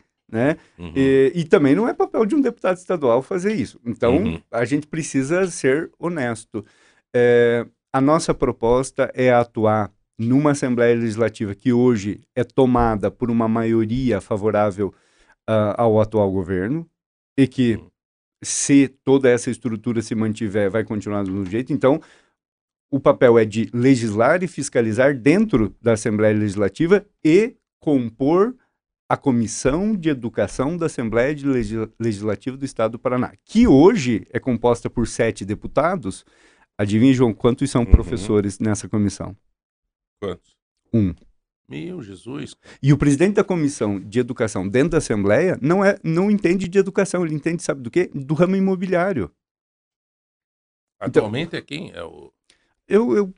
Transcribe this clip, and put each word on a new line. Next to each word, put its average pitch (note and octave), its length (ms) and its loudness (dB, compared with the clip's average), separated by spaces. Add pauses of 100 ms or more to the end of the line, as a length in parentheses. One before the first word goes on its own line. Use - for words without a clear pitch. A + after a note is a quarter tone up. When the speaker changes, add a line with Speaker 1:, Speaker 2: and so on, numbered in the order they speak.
(320)
Speaker 1:
né? B2 240 0 (220)
Speaker 2:
Uhum. E2+ 180 -14
Speaker 1:
E, C3+ 400 4
e E3+ 80 -2
também D3 320 4
não G#3+ 100 0
é - 80 -2
papel D#4 320 -2
de G#3 80 -2
um D4+ 60 2
deputado A#3 380 -2
estadual C#3 440 0
fazer G3 320 -4
isso. C#3 320 -6
Então, A#2+ 380 0
Speaker 2:
Uhum. - 260 -6
Speaker 1:
a A#2 140 -4
gente C#3+ 240 -4
precisa D#3 600 -2
ser D3 520 -2
honesto. B2 640 -6 (500)
É, A#2+ 520 4 (260)
a C3+ 80 0
nossa D3+ 340 2
proposta B2 800 -2
é B2+ 160 2
atuar G#2+ 640 2 (260)
numa C3+ 340 2
Assembleia A#2+ 440 2
Legislativa A2+ 580 -2
que B2 200 0
hoje A#2+ 480 2 (120)
é A#2+ 120 -2
tomada A#2 680 2
por A#2 180 -6
uma A2+ 200 0
maioria A2+ 720 0
favorável, G#2 720 -2 (520)
ah, G#2+ 360 0
ao A2 180 4
atual G#2+ 320 0
governo G2 580 -4 (480)
e C3+ 100 4
que, B2 280 0
Speaker 2:
Uhum. - 120 -16 (560)
Speaker 1:
se C#3 440 2 (160)
toda C3+ 260 4
essa A#2+ 200 2
estrutura A2+ 520 -4
se A2 120 -8
mantiver, G#2+ 560 -2
vai G#2+ 140 -2
continuar G#2 400 -4
do F#2+ 80 -6
mesmo F#2+ 180 -6
jeito. B2 240 -4
Então, C#3 260 2 (920)
o C#3 80 -2
papel A#2+ 400 4
é A2 60 4
de A2 280 -4
legislar A#2+ 680 2
e F3 40 -4
fiscalizar B2+ 720 0
dentro C3+ 640 2
da A2+ 120 2
Assembleia G#2+ 440 0
Legislativa G#2+ 680 0 (180)
e G3 320 4 (240)
compor D3 760 0 (540)
a B2 80 2
Comissão C#3 800 0
de D#3+ 140 -4
Educação B2+ 680 -4
da E3 100 -4
Assembleia A#2+ 460 -2
de C#3 140 -6
Legis-, A2 420 -2 (100)
Legislativa G#2+ 580 -6
do C#3 80 -8
Estado A2+ 280 -4
do A#2 60 -14
Paraná, B2 340 -4 (120)
que A#3 220 4
hoje C#3+ 640 4
é A#2 80 -6
composta A#2+ 500 -2
por A#2+ 180 -4
sete A2+ 380 -4
deputados. A#2 800 -6 (520)
Adivinha, A2 360 2
João, A#2+ 200 2
quantos B2 380 -2
são A#2+ 120 0
Speaker 2:
Uhum. G2 80 2
Speaker 1:
professores G2+ 680 0
nessa G#2+ 300 -2
comissão? G2 460 -4 (840)
Speaker 2:
Quantos? F#2 340 -12 (380)
Speaker 1:
Um. G2 200 0 (560)
Speaker 2:
Meu D#3+ 320 -12
Jesus. A#2 540 -16 (260)
Speaker 1:
E C#3+ 120 4
o - 40 4
presidente D3+ 380 2
da G3 80 2
Comissão C#3 560 -2
de G#2 200 -4
Educação A2 480 -4
dentro C3 240 0
da E3 80 0
Assembleia A2 600 0
não F3 220 0
é, G3 180 2
não F3 300 0
entende G3+ 360 0
de F3+ 120 0
educação, F#3 460 -2
ele D#3 100 -6
entende, E3 260 -4
sabe C#3 200 -6
do A#2 100 -10
quê? F3 240 -2
Do C#3 180 -6
ramo F3+ 220 2
imobiliário. F#3 720 -2 (1700)
Então B2+ 300 0
Speaker 2:
Atualmente D3 300 -6
é B2 60 -8
quem? C#3 300 -14
É E2+ 120 -14
o D#2+ 280 -20 (560)
Speaker 1:
Eu, A3+ 280 0
eu, G3 220 -2